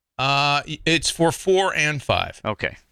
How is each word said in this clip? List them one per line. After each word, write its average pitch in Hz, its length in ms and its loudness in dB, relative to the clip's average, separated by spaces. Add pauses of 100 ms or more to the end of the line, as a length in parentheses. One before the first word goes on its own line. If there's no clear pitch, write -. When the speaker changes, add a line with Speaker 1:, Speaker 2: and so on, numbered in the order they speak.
(180)
Speaker 1:
Uh, 139 480 0
y-, 156 180 -10
it's 160 260 0
for 160 220 2
four 190 420 2
and 151 280 0
five. 90 420 -2
Speaker 2:
Okay. 101 320 -4 (140)